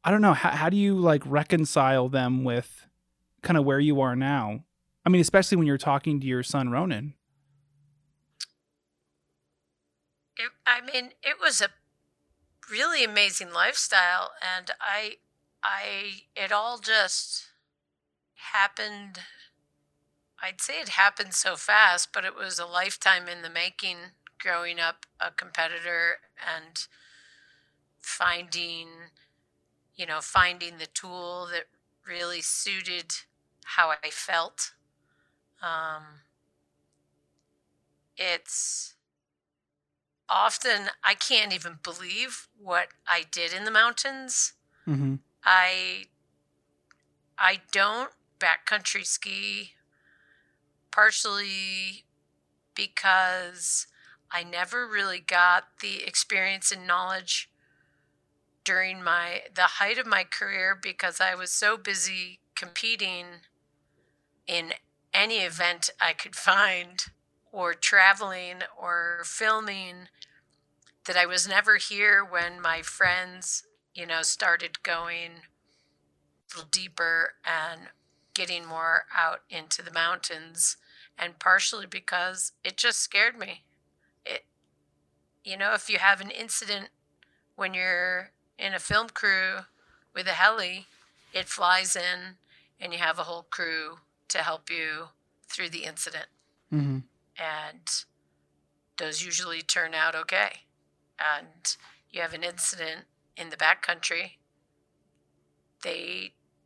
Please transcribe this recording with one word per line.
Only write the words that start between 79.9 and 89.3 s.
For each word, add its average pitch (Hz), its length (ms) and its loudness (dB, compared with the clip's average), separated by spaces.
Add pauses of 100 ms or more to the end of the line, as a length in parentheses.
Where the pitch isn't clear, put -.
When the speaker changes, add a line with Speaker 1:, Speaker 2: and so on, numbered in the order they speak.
Speaker 2:
mountains, 165 840 -2 (400)
and 175 220 -6
partially 196 480 2
because 185 680 -4 (100)
it 185 140 -6
just 233 240 2
scared 226 380 2
me. 196 240 -12 (640)
It, - 180 -8 (1000)
you 190 120 -10
know, 202 160 -2
if - 160 -4
you 202 100 0
have 190 220 4
an 196 100 -12
incident 208 580 -6 (640)
when 190 180 -4
you're 185 600 -2 (260)
in 190 160 -4
a 180 40 -4
film 220 300 0
crew 190 520 0 (540)